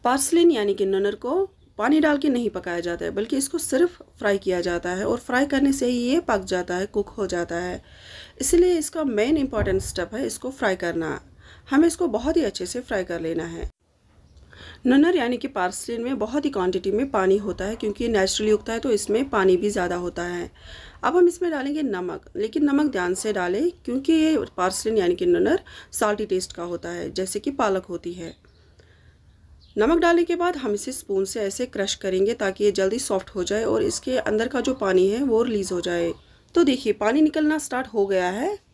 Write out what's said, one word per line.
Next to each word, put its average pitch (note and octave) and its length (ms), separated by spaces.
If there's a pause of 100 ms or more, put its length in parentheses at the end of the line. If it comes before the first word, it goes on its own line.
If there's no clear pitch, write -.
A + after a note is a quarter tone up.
पार्सलीन E4 480
यानी G#3 220
कि G3 120
ननर G3 320
को B3+ 180 (440)
पानी C#4 200
डाल D4 180
के D4 120
नहीं A#3+ 200
पकाया F3 300
जाता E3+ 260
है, E3+ 60
बल्कि A3 260
इसको C#4 200
सिर्फ D#4+ 440 (180)
फ्राई G3+ 180
किया F#3 240
जाता F3 300
है F#3+ 160
और A#3+ 120
फ्राई B3+ 280
करने C#4 260
से B3+ 140
ही B3 120
ये B3+ 220
पक G#3 240
जाता F3+ 300
है, F#3+ 100
कुक G#3 240
हो G3 180
जाता F3 300
है। F3+ 240 (600)
इसलिए F4 360
इसका D#4 260
मेन B3+ 340
इंपॉर्टेंट G#3 460
स्टेप F3 320
है B3+ 120
इसको B3 240
फ्राई G#3+ 260
करना। E3 420 (500)
हमें D4+ 180
इसको E4 220
बहुत C#4+ 280
ही D#4+ 60
अच्छे - 220
से A#3+ 160
फ्राई G3+ 220
कर E3+ 180
लेना E3 240
है। E3 260 (1120)
ननर C#4+ 300
यानी B3 220
कि - 120
पार्सलीन G3+ 540
में B3+ 160
बहुत - 260
ही C#4+ 40
क्वांटिटी F#3 420
में B3+ 200
पानी F#3+ 280
होता F#3+ 260
है, A3 100
क्योंकि G#3+ 280
ये A#3 80
नेचुरली G#3+ 400
उगता G#3+ 220
है A3+ 60
तो B3+ 120
इसमें G#3+ 380
पानी F#3+ 280
भी G3 120
ज़्यादा F3+ 280
होता F3 280
है। F3 240 (540)
अब C#4+ 140
हम F4+ 100
इसमें F4 240
डालेंगे C#4+ 320
नमक, F3+ 420 (100)
लेकिन A3+ 300
नमक C#4+ 260
ध्यान F4 240
से G#3+ 180
डालें G3+ 380 (140)
क्योंकि C4+ 280
ये D#4 240 (200)
पार्सलीन F#3+ 400
यानी F3+ 180
कि F3+ 100
ननर F3+ 360 (320)
साल्टी G#3 320
टेस्ट F#3 280
का F3 120
होता E3+ 240
है, F3 220
जैसे F#3+ 280
कि C#4+ 140
पालक G3 320
होती F3 280
है। E3 220 (1400)
नमक D4+ 240
डालने E4+ 240
के E4+ 120
बाद F4 220
हम A#3+ 160
इसे G#3 180
स्पून G3 340
से A3 160
ऐसे G3+ 260
क्रश G3 300
करेंगे G3 380
ताकि G3 280
ये G#3 100
जल्दी F#3+ 260
सॉफ्ट G3 300
हो F#3 140
जाए G#3 220
और A3 180
इसके - 360
अंदर G#3+ 280
का B3 140
जो C4 140
पानी F#3+ 320
है A3+ 160
वो A#3 200
रिलीज़ G#3 300
हो F3+ 80
जाए। E3+ 320 (420)
तो E4+ 80
देखिए B3+ 320
पानी A#3 260
निकलना D4+ 380
स्टार्ट B3+ 280
हो G3+ 200
गया F#3 240
है। D#4+ 260 (160)